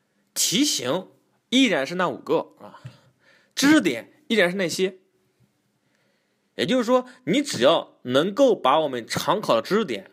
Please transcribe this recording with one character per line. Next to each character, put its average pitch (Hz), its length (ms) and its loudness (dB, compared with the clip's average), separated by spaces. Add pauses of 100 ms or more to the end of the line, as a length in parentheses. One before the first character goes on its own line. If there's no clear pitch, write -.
(360)
题 - 280 0
型 180 460 -4 (400)
依 262 140 4
然 196 240 0
是 170 80 -10
那 180 120 -2
五 123 120 -6
个 - 400 -4
啊， 104 200 -20 (760)
知 277 160 4
识 311 100 6
点 123 460 -6
依 226 80 -2
然 180 160 4
是 185 60 -6
那 185 120 -2
些。 185 300 -4 (1600)
也 120 120 -4
就 233 100 0
是 247 60 0
说， 247 260 0 (140)
你 220 180 0
只 - 220 -4
要 151 400 2
能 147 320 0
够 254 200 4
把 135 260 2
我 156 60 -2
们 123 200 -8
常 180 340 -2
考 135 140 0
的 113 80 0
知 190 140 -2
识 226 80 -2
点 107 280 -10